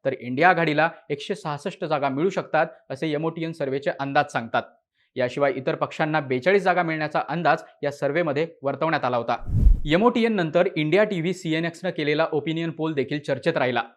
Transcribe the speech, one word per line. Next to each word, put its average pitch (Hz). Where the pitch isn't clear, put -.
तर 135
इंडिया 127
आघाडीला 160
एकशे 147
सहासष्ट 170
जागा 143
मिळू 143
शकतात, 160
असे 147
एमओटीएन 160
सर्व्हेचे 139
अंदाज 139
सांगतात. 123
याशिवाय 127
इतर 135
पक्षांना 156
बेचाळीस 143
जागा 180
मिळण्याचा 156
अंदाज 160
या 143
सर्व्हेमध्ये 143
वर्तवण्यात 139
आला 123
होता. 117
एमओटीएन 226
नंतर 175
इंडिया 156
टीव्ही 185
सीएनएक्स 165
केलेला 156
ओपिनियन 160
पोल 160
देखील 143
चर्चेत 147
राहिला. 127